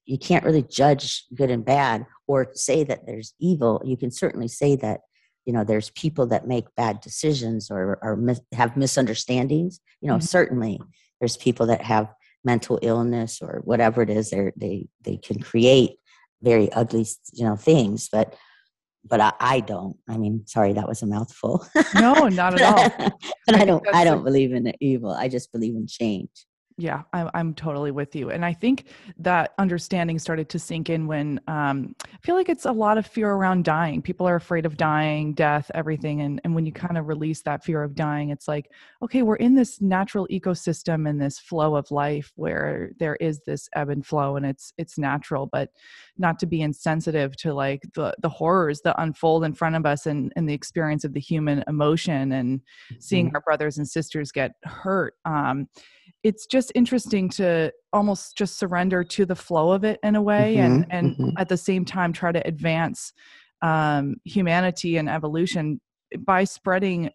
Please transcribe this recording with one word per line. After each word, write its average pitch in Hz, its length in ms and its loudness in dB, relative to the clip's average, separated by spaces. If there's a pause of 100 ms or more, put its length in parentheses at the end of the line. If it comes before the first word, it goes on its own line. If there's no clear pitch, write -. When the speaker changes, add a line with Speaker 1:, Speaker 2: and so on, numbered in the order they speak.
Speaker 1:
you 135 140 -6
can't - 260 2
really 156 180 4
judge - 640 2 (100)
good 127 160 0
and 113 140 -2
bad 127 400 2 (240)
or 135 260 2
say 151 300 0
that 135 220 -6
there's 113 340 -12
evil. 147 460 2
You 127 100 -2
can 123 140 -4
certainly 120 380 -4
say 143 280 2
that, 110 240 -4 (440)
you 123 80 -4
know, 113 120 0
there's 107 260 0
people 147 360 -2
that 110 200 0
make 120 300 -4
bad 110 240 -2
decisions 117 680 -4
or, 98 340 -2
or 110 120 -2
mis-, 120 260 0 (120)
have 120 240 0
misunderstandings. 135 1040 0 (200)
You - 80 -8
know, 139 60 2
Speaker 2:
Mm-hmm. 170 120 2
Speaker 1:
certainly 123 540 0 (380)
there's 120 180 -2
people 117 300 0
that 117 160 2
have 107 320 0 (300)
mental 120 380 0
illness 117 600 -2
or - 220 -8
whatever 117 380 2
it 104 80 0
is, 107 200 -2
they're, 98 260 0
they, 98 300 -6 (160)
they 98 140 -6
can 107 240 -8
create 123 560 6 (460)
very 113 300 4
ugly, 113 340 0 (260)
you 120 120 -6
know, 107 120 0
things, 113 560 2
but, 110 240 0 (680)
but 110 160 2
I, 107 200 4
I 127 200 2
don't. 95 360 -8 (120)
I 113 100 -6
mean, 107 280 -2
sorry, 101 280 2
that 98 120 -2
was - 160 -6
a 113 40 -4
mouthful. 113 600 -2 (140)
<laughs> - 140 0
Speaker 2:
No, 247 340 6
not 180 260 2
at 185 80 4
all. 220 340 8
Speaker 1:
But - 140 0 (380)
Speaker 2:
I 220 60 6
Speaker 1:
I 202 40 8
Speaker 2:
think 202 80 8
Speaker 1:
don't, 175 180 4
Speaker 2:
that's - 120 2
Speaker 1:
I 175 60 8
Speaker 2:
a - 20 8
Speaker 1:
don't 156 200 4
believe 135 280 4
in 123 100 0
the 120 180 -2
evil. 117 300 0
I 92 180 -4
just 127 240 -6
believe 113 220 -4
in 107 140 -6
change. 107 420 -4 (480)
Speaker 2:
Yeah, 156 240 -4 (100)
I'm, 170 220 -4
I'm 165 200 -2
totally 147 360 -4
with 143 260 -6
you. 131 140 -6
And 175 160 -4
I 170 80 -2
think 254 320 -2 (320)
that 170 400 0
understanding 175 600 0
started 160 300 -4
to 170 100 -6
sink 160 300 -6
in 160 180 -2
when, 147 400 -4
um, 143 560 -2
I - 200 -20
feel 339 120 0
like 370 140 2
it's 320 160 -2
a 277 80 0
lot 214 240 2
of 214 100 0
fear 214 240 -2
around 190 340 2
dying. 160 360 0
People 180 260 -4
are 175 100 4
afraid 165 280 -2
of 151 140 -4
dying, 151 560 0
death, 147 400 2
everything. 151 480 -4
And, 143 220 -4
and 170 100 0
when 165 100 0
you 156 80 -6
kind 175 240 -6
of 151 120 -4
release 156 340 -4
that 147 200 -4
fear 156 200 -2
of 143 120 -6
dying, 147 360 -2
it's - 180 -8
like, 147 220 -6 (320)
okay, 254 200 -2
we're 214 140 2
in 247 180 4
this 247 280 2
natural 190 460 0
ecosystem 170 800 -2
and 147 120 -2
this 139 180 -2
flow 156 380 0
of 143 140 -4
life 147 460 -2
where 147 600 -4
there 156 180 -2
is 156 280 -4
this 143 320 -8
ebb 143 140 -4
and 143 140 -4
flow, 143 320 -2
and 139 100 -4
it's, - 320 -8
it's 165 180 -10
natural, 143 560 -4
but 139 160 -2 (480)
not 170 220 0
to 180 80 -2
be 160 160 -2
insensitive 151 760 -2
to, 160 160 -4
like, 139 300 -4 (120)
the, 147 280 -4
the 165 80 0
horrors 160 500 0
that - 180 0
unfold 160 460 0
in 156 80 -2
front 160 240 -2
of 160 80 -2
us 147 220 0
and, 147 300 -4
and 165 120 0
the 147 60 -2
experience 151 500 -4
of 147 80 -6
the 147 80 -4
human 151 480 0
emotion 147 640 0
and 131 300 -2 (360)
seeing 175 280 0
Speaker 1:
Mm-hmm. 151 100 -4
Speaker 2:
our 147 60 -4
brothers 151 340 0
and 147 100 -4
sisters 151 460 -6
get 131 200 -2 (120)
hurt. 190 500 -4 (120)
Um, 143 420 -2 (560)
it's 220 220 0
just 254 300 0
interesting 226 520 2
to 170 440 0 (200)
almost 202 440 0
just 202 200 -2
surrender 180 460 0
to 185 240 0
the 180 80 -2
flow 165 380 2
of 196 100 2
it 214 220 0
in 214 100 4
a 208 80 2
way, 208 360 4
and, 127 260 4
Speaker 1:
Mm-hmm, 165 80 -6
Speaker 2:
and 175 240 0
Speaker 1:
mm-hmm. 131 200 0
Speaker 2:
at 185 120 -2
the 180 80 2
same 185 280 0
time 175 280 -2
try 170 180 -2
to 170 160 -2
advance, 160 640 -2 (480)
um, 151 640 0
humanity 175 720 0
and 151 120 -2
evolution 156 720 -2 (400)
by 190 240 2
spreading, 185 720 -2